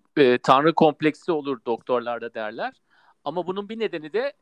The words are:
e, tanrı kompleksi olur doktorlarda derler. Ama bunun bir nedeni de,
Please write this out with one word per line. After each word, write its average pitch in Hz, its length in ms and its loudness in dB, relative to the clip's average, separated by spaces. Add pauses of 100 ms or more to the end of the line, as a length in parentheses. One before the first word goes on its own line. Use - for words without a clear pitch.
(180)
e, 123 200 6
tanrı 147 380 4
kompleksi 156 560 0
olur 139 340 -4
doktorlarda 117 680 -4
derler. 117 400 -10 (500)
Ama 160 240 -6
bunun 196 220 -8
bir 226 100 -10
nedeni 160 340 -8
de, 269 280 -4